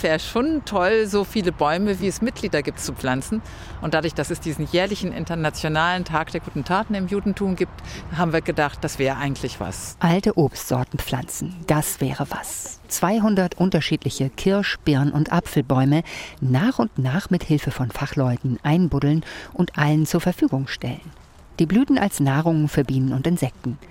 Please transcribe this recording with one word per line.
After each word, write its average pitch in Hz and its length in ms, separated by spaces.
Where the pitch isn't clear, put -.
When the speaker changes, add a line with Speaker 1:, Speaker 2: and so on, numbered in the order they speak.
Speaker 1:
wär 160 160
schon 277 460
toll, 214 420
so 202 160
viele 185 300
Bäume, 180 480
wie 202 80
es - 140
Mitglieder 196 420
gibt, - 160
zu - 120
pflanzen. 131 480
Und 160 120
dadurch, 156 200
dass - 160
es 170 100
diesen 151 260
jährlichen 185 460
internationalen 165 920
Tag 160 280
der 165 80
guten - 240
Taten 202 300
im 190 120
Judentum 196 480
gibt, - 260
haben 165 160
wir 165 80
gedacht, 160 420
das - 160
wär 135 180
eigentlich 135 440
was. - 400
Speaker 2:
Alte 185 360
Obstsorten 131 600
pflanzen, 143 560
das 151 320
wäre 135 300
was. - 580
Zweihundert 196 680
unterschiedliche 156 720
Kirsch-, 196 560
Birn- 143 260
und 151 220
Apfelbäume 143 680
nach 135 380
und - 200
nach 135 320
mit 175 120
Hilfe 151 280
von 127 200
Fachleuten 127 720
einbuddeln 151 640
und - 260
allen 151 280
zur 165 140
Verfügung 147 480
stellen. - 320
Die - 80
Blüten 254 320
als - 220
Nahrung 151 480
für 143 160
Bienen 131 280
und 131 140
Insekten. 135 520